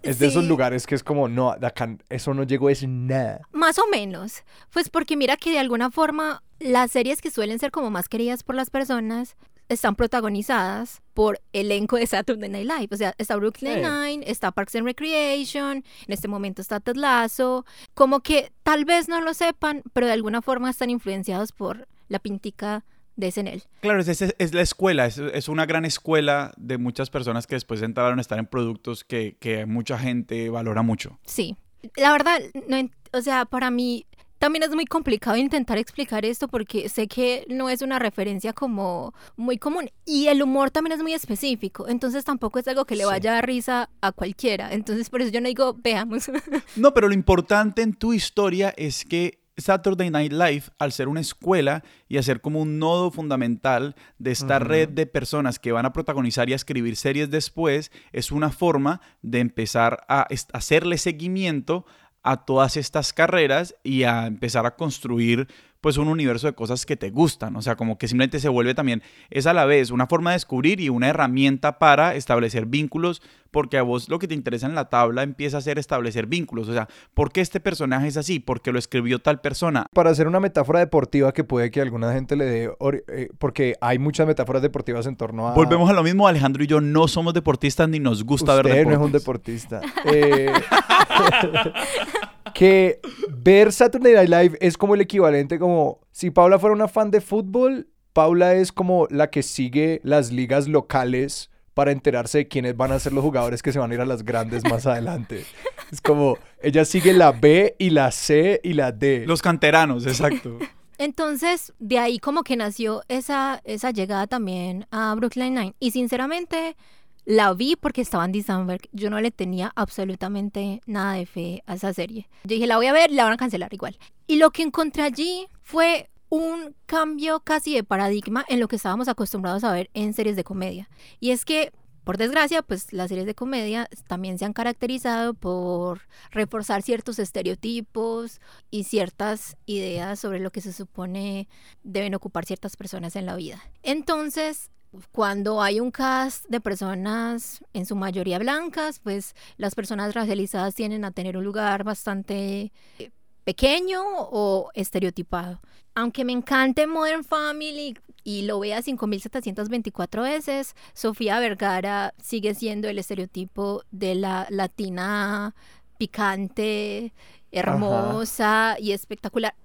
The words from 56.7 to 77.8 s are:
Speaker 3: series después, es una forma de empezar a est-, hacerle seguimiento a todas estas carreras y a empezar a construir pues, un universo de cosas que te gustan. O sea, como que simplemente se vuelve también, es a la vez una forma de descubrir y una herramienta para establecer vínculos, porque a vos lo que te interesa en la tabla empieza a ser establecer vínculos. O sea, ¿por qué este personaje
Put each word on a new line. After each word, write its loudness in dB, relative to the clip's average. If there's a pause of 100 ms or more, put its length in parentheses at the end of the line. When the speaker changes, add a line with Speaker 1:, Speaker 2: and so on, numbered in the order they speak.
Speaker 3:
series -2
después, -2 (200)
es -6
una 0
forma 0 (220)
de -2
empezar 0
a 2
est-, -8
hacerle 0
seguimiento -4 (400)
a 0
todas 4
estas -2
carreras 2 (100)
y 2
a 2
empezar -2
a -2
construir 0 (380)
pues, 2
un 2
universo 0
de 0
cosas -4
que -2
te -8
gustan. 0
O -8
sea, -2
como -4
que -4
simplemente 0
se 0
vuelve 2
también, 0 (260)
es -2
a 4
la 4
vez 4
una 0
forma 2
de 2
descubrir 0
y -2
una 2
herramienta 2
para 6
establecer 0
vínculos, -2 (300)
porque -2
a 4
vos -2
lo -2
que -4
te -6
interesa -4
en -4
la -4
tabla 2
empieza -4
a -2
ser -2
establecer -2
vínculos. -4
O -4
sea, -4 (240)
¿por 2
qué 2
este -2
personaje 0